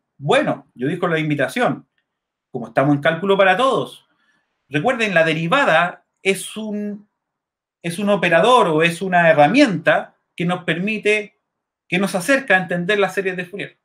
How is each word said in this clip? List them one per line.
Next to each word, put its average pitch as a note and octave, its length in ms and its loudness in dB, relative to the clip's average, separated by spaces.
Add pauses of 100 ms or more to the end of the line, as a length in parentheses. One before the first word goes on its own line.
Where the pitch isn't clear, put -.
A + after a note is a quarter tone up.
(180)
Bueno, F3 560 -2
yo B2 140 -4
digo F3 200 -4
la D#3+ 100 0
invitación, D3+ 680 -2 (640)
como C3 180 -10
estamos C#3+ 260 2
en C#3+ 60 0
cálculo E3+ 380 0
para F#3+ 180 4
todos. A3+ 500 -2 (640)
Recuerden, G#3 460 -2
la E3 100 4
derivada E3+ 800 0 (180)
es F#3+ 340 -4
un, G#3 520 -10 (760)
es E3+ 160 -8
un G3+ 120 0
operador G3 580 4
o D#3 140 2
es E3+ 180 0
una F3 300 2
herramienta E3+ 880 2 (200)
que F3 80 -4
nos F3+ 200 -4
permite, G#3 720 -4 (500)
que F3+ 100 -2
nos G3 160 -2
acerca C4 400 0
a F#3 60 2
entender F3 380 -2
las F#3 160 0
series F#3 220 -4
de F3 100 -10
Fourier. - 380 -14